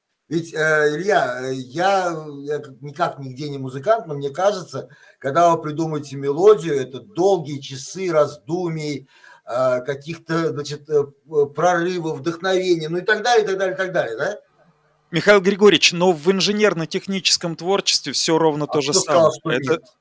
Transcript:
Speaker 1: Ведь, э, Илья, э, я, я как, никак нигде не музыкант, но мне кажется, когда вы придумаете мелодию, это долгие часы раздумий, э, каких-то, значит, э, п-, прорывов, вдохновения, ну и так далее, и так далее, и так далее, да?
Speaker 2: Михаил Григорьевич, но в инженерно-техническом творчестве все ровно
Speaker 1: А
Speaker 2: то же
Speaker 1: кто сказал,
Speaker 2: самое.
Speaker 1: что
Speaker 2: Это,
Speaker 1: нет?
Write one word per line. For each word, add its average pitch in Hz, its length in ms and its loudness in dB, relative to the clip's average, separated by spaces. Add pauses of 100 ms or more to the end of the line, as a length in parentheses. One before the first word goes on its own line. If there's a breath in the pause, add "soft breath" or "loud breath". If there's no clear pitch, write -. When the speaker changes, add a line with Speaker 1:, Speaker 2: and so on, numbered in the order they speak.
(300)
Speaker 1:
Ведь, 165 240 -4
э, 156 420 2
Илья, 156 460 0 (100)
э, - 40 -4
я, 175 600 0 (280)
я 147 160 -4
как, 135 220 -16
никак 147 380 -6
нигде 135 300 -10
не 139 100 -8
музыкант, 139 480 -2
но 151 80 -8
мне 139 160 -6
кажется, 180 580 -4 (300 soft breath)
когда 165 360 4
вы 160 60 -4
придумаете 151 560 -6
мелодию, 160 600 4
это 127 220 -6
долгие 156 580 0
часы 170 520 -8
раздумий, 151 960 -2 (380 loud breath)
э, 127 360 0
каких-то, 160 680 -4
значит, 143 380 -10
э, 147 160 2
п-, 147 420 -2
прорывов, 170 720 0
вдохновения, 170 720 0
ну 175 100 -2
и - 20 -2
так 208 220 0
далее, 233 220 4
и - 20 -2
так 190 100 -2
далее, 190 180 -2
и - 20 -6
так 180 160 -4
далее, 127 240 -2
да? 185 220 -4 (720)
Speaker 2:
Михаил 202 300 6
Григорьевич, 202 520 4
но 175 180 4
в 160 200 0
инженерно-техническом 185 1200 0
творчестве 180 580 -2
все 160 260 0
ровно 151 260 2
Speaker 1:
А - 80 -6
Speaker 2:
то 151 80 2
же 139 100 -2
Speaker 1:
кто - 100 2
сказал, 156 300 4
Speaker 2:
самое. - 80 -14
Speaker 1:
что - 120 -6
Speaker 2:
Это, 127 220 -2
Speaker 1:
нет? 165 80 -2 (200)